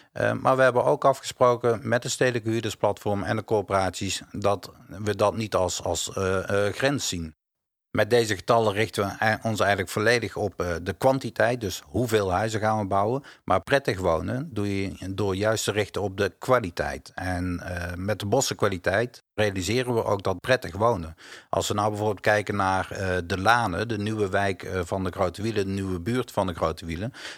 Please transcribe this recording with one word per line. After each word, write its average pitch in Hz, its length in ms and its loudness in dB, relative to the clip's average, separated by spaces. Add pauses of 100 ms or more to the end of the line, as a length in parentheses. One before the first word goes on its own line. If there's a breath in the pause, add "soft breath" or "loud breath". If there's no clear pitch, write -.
(120 loud breath)
Eh, 110 200 0
maar 131 240 2
we 131 60 4
hebben 123 220 4
ook 143 200 0
afgesproken 123 800 2
met 117 200 0
de - 60 -8
Stedelijke 120 420 0
Huurdersplatform 104 720 0
en 110 140 -2
de 110 80 -4
corporaties 95 800 0 (100)
dat 101 400 -2 (160)
we 104 280 -4
dat 104 200 2
niet 110 180 -6
als, 90 280 0
als, - 300 -2
eh, 95 540 0
eh, 98 80 -2
grens 135 340 -2
zien. 82 260 -6 (640)
Met 104 140 2
deze 113 260 4
getallen 113 360 2
richten 104 320 0
we 95 140 -6
ei-, 110 240 2
ons 110 180 0
eigenlijk 98 300 2
volledig 110 460 0
op, 92 240 -4
eh, 90 220 -2
de 90 100 -4
kwantiteit, 123 680 0
dus 98 260 -6
hoeveel 107 460 0
huizen 107 280 0
gaan 110 180 2
we 104 80 -2
bouwen. 104 360 0 (220 loud breath)
Maar 95 160 2
prettig 135 380 0
wonen 92 560 -2
doe 101 280 -2
je 98 320 -8
door 98 220 0
juist 107 280 0
te 110 80 -2
richten 98 300 -2
op 95 140 -4
de 101 220 0
kwaliteit. 85 760 -2
En, 90 460 -4
eh, 90 360 -8
met 98 220 -4
de - 80 -4
bossenkwaliteit 104 960 0 (120)
realiseren 107 600 0
we 113 100 0
ook 104 180 0
dat 95 180 -2
prettig 127 360 0
wonen. 101 380 0 (340 loud breath)
Als - 200 0
we - 60 0
nou 101 140 0
bijvoorbeeld 107 320 -2
kijken 107 360 2
naar, 95 340 2
eh, 95 340 -2
de 90 140 -2
Lanen, 107 500 2
de 113 100 -2
nieuwe 104 300 0
wijk, 98 340 0
eh, 95 220 -4
van 95 200 -4
de 92 60 -2
Grote 90 320 -2
Wielen, 104 240 -2
de 98 60 -4
nieuwe 95 280 -2
buurt 120 300 -2
van 101 160 0
de 90 80 -4
Grote 82 320 -2
Wielen, 85 260 -6 (260 loud breath)